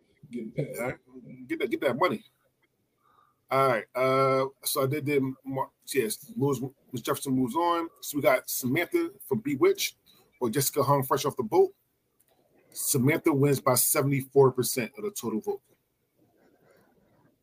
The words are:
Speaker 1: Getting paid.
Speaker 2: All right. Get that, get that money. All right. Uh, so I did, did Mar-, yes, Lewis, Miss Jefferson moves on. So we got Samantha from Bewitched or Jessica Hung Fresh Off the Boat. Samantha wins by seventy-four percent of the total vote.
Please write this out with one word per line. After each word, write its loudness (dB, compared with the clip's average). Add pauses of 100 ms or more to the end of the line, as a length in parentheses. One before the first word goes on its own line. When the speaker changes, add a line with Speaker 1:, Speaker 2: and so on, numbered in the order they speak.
(300)
Speaker 1:
Getting -12
paid. -6
Speaker 2:
All -4
right. -6 (520)
Get -8
that, -4
get -4
that 0
money. 0 (1300)
All 2
right. 0 (100)
Uh, 2 (180)
so -2
I 0
did, -4
did 0 (220)
Mar-, -6 (240)
yes, -4
Lewis, 0 (320)
Miss -8
Jefferson -4
moves 0
on. 0 (100)
So -8
we -4
got 2
Samantha -2 (180)
from -2
Bewitched 0 (440)
or 0
Jessica 0
Hung 4
Fresh 0
Off -4
the -4
Boat. 4 (1000)
Samantha 0
wins 4
by 2
seventy-four 4
percent -2
of -10
the -4
total -6
vote. -4 (1800)